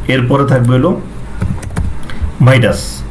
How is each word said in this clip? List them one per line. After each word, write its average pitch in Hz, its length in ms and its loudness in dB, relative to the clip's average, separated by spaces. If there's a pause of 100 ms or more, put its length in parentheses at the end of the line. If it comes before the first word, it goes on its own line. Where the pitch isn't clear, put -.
এরপরে 127 380 2
থাকবে 123 280 2
হলো 147 260 2 (1400)
মাইডাস - 720 2